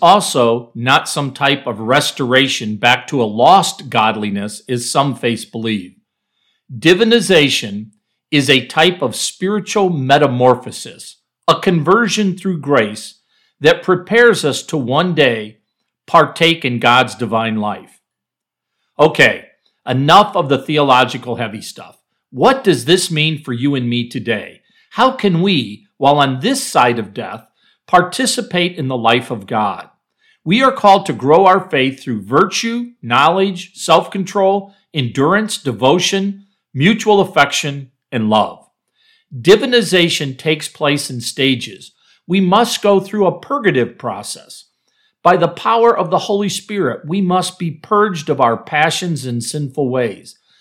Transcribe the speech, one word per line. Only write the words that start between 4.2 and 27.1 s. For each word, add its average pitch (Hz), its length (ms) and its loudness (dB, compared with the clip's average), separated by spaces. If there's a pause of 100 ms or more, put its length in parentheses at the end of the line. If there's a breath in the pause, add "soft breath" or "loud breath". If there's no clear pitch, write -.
as 123 240 -6
some 139 240 0
faiths 117 300 -4
believe. 110 500 -8 (800)
Divinization 160 1160 2 (400)
is 143 180 2
a 131 160 2
type 175 380 0
of 123 120 -4
spiritual 196 760 -4
metamorphosis, 127 1300 0 (300)
a 165 140 0
conversion 190 720 0
through 180 280 -6
grace 117 580 -2 (400)
that 170 220 2
prepares 190 600 2
us 135 200 -2
to - 160 -6
one 147 360 -2
day 113 440 0 (480)
partake 165 580 2
in 123 140 -4
God's 120 360 2
divine 113 420 -4
life. 104 440 -8 (960)
Okay, 143 500 2 (380)
enough 147 480 2
of 170 140 -2
the 139 80 2
theological 127 800 0
heavy 110 240 -8
stuff. - 380 -20 (320)
What 170 340 0
does 131 220 0
this 180 240 2
mean 156 320 -2
for 131 100 -8
you 135 220 -2
and 123 120 -4
me 120 220 -4
today? 107 540 -8 (300)
How 254 180 2
can 196 320 0
we, 120 440 -2 (120)
while 139 180 4
on 135 240 0
this 262 240 -2
side 123 340 0
of 101 140 -8